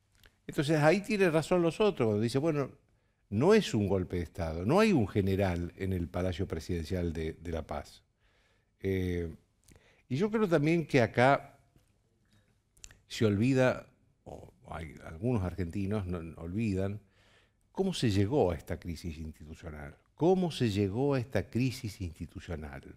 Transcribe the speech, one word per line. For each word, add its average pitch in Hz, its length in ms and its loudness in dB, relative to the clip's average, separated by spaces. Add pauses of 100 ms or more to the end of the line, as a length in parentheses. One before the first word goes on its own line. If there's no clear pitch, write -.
(460)
Entonces, 151 320 0
ahí 160 220 6
tiene 190 300 2
razón 160 320 2
los 170 180 0
otros, 202 260 2
cuando 104 160 2
dice, 120 160 0
bueno, 147 320 0 (580)
no 143 260 4
es 214 200 4
un 104 140 2
golpe 90 300 0
de 87 40 -2
Estado, 82 420 -6
no 143 140 4
hay 220 140 4
un 117 160 2
general 92 680 0
en 95 180 -4
el 87 140 -2
Palacio 87 400 -4
Presidencial 85 640 -4
de, 80 200 -6
de 82 180 -12
La 82 160 -6
Paz. - 380 -12 (760)
Eh, 90 560 -2 (760)
y 127 60 -4
yo 202 160 0
creo 214 180 0
también 160 380 2
que 131 160 4
acá 123 560 2 (1500)
se - 160 0
olvida, 120 640 2 (340)
o - 260 -18 (200)
hay 78 260 -10 (100)
algunos 104 380 -2
argentinos 95 640 -4
no, 87 160 -6
no 82 180 -14
olvidan, 98 600 -4 (720)
cómo 190 200 -2
se 117 200 0
llegó 101 400 2
a - 20 -4
esta - 240 -8
crisis 85 400 -10
institucional. 78 800 -14 (200)
¿Cómo 180 360 2
se 120 180 0
llegó 104 440 0
a 131 40 0
esta 107 320 -4
crisis 113 500 -4
institucional? 76 960 -10